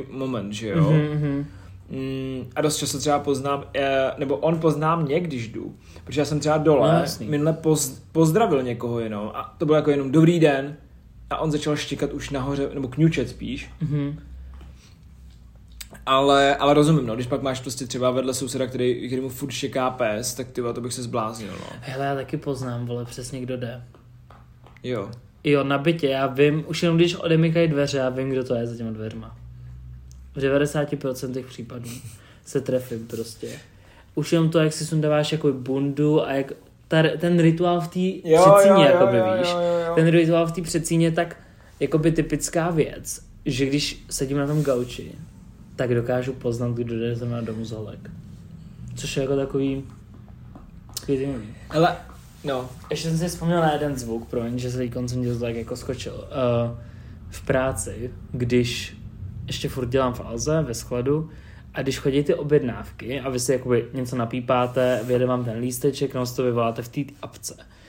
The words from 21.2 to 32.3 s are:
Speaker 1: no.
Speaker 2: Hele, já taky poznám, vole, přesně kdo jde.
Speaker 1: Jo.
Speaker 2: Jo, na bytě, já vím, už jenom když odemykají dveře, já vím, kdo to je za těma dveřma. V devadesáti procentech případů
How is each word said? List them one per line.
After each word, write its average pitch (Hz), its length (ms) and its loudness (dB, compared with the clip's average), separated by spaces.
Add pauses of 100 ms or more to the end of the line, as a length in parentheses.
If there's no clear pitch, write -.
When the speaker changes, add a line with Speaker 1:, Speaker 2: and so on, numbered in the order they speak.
Speaker 1:
no. 90 140 -12 (160)
Speaker 2:
Hele, 139 240 -6
já 143 100 0
taky 135 220 -6
poznám, 123 480 -4
vole, 120 200 -6
přesně 127 360 -12
kdo 123 160 -6
jde. 120 260 -10 (1000)
Speaker 1:
Jo. 113 260 -4 (340)
Speaker 2:
Jo, 143 200 4
na 139 140 2
bytě, 156 300 0
já 135 200 2
vím, 147 400 4
už 170 160 -4
jenom 165 140 4
když 170 180 4
odemykají 165 520 2
dveře, 143 300 2
já 131 120 2
vím, 131 200 -2
kdo 131 140 0
to 123 120 -2
je 117 120 -2
za 117 100 -6
těma 113 140 -6
dveřma. 110 440 -10 (1000)
V 143 60 -10
devadesáti 143 540 2
procentech 127 500 -6
případů 123 440 -14 (560)